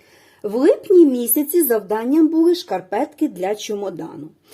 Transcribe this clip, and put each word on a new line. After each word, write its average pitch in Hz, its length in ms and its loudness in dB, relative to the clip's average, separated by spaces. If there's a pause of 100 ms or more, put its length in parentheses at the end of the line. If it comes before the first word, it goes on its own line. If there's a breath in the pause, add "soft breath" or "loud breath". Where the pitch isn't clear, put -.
(420 soft breath)
В 202 120 -6
липні 339 520 4
місяці 277 560 0
завданням 233 680 0
були 330 260 2
шкарпетки 233 760 -4
для 185 260 -6
чемодану. 165 760 -10 (260 soft breath)